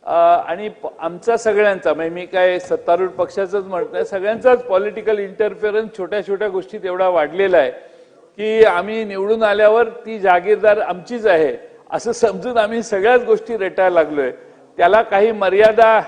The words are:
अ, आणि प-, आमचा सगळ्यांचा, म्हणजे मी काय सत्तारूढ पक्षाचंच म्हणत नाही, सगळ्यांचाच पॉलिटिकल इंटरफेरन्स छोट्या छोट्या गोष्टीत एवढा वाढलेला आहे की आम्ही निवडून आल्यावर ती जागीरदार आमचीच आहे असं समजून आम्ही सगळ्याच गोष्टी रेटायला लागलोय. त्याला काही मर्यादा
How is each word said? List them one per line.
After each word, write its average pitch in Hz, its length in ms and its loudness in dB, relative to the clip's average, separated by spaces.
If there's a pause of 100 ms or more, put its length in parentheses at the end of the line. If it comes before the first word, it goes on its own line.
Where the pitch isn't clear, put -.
अ, 170 440 2
आणि 196 220 -8
प-, - 180 -14 (120)
आमचा 175 380 -4
सगळ्यांचा, 202 560 0
म्हणजे 165 220 -4
मी 180 100 -10
काय 185 340 0
सत्तारूढ 175 500 -2
पक्षाचंच 185 560 -4
म्हणत 175 260 -6
नाही, 165 140 -4
सगळ्यांचाच 226 580 0
पॉलिटिकल 208 560 -2
इंटरफेरन्स 208 800 -4
छोट्या 190 300 -6
छोट्या 196 200 -4
गोष्टीत 190 380 -8
एवढा 185 240 0
वाढलेला 175 480 0
आहे 131 140 2 (640)
की 214 260 2
आम्ही 208 400 0
निवडून 208 400 -2
आल्यावर 214 460 4
ती 220 300 -12
जागीरदार 196 580 2
आमचीच 180 480 -6
आहे 160 320 2 (340)
असं 208 200 -6
समजून 220 460 -2
आम्ही 220 260 0
सगळ्याच 214 400 2
गोष्टी 226 340 -2
रेटायला 185 360 0
लागलोय. 147 380 0 (460)
त्याला 185 240 4
काही 208 300 2
मर्यादा 214 760 4